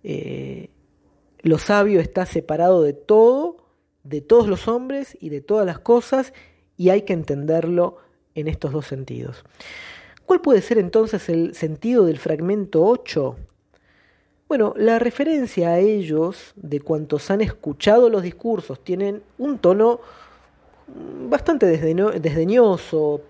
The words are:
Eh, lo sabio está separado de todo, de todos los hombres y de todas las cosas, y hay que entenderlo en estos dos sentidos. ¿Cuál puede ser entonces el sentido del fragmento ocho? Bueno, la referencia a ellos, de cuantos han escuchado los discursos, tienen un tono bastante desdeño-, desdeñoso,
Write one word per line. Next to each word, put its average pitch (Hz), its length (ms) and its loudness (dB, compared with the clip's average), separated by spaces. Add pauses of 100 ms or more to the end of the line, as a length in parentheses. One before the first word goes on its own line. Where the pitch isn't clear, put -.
Eh, - 680 -10 (720)
lo 160 180 4
sabio 208 400 2
está 175 260 -2
separado 170 560 2
de 143 120 2
todo, 247 640 4 (460)
de 143 180 -8
todos 226 260 6
los 190 200 -2
hombres 262 520 -6
y 165 100 -12
de 147 120 -10
todas 202 260 0
las 165 100 -6
cosas, 262 560 0 (420)
y 180 140 2
hay 202 140 2
que 196 100 -4
entenderlo 165 840 -2 (360)
en 151 140 -8
estos 156 240 -6
dos 143 160 -8
sentidos. 127 560 -12 (840)
¿Cuál 349 160 2
puede 254 200 4
ser 226 180 0
entonces 202 500 -2
el 165 240 -2
sentido 196 520 0
del 156 120 0
fragmento 170 680 -2
ocho? 165 520 -2 (1120)
Bueno, 233 300 0
la 226 220 2
referencia 240 720 -2
a 170 100 2
ellos, 185 760 -2
de 147 240 -8
cuantos 151 520 -6
han 208 100 0
escuchado 214 680 2
los 202 100 0
discursos, 180 640 -8
tienen 202 400 -6 (160)
un 262 180 -4
tono 214 420 2 (880)
bastante 269 760 -4
desdeño-, 165 460 0
desdeñoso, 165 1200 0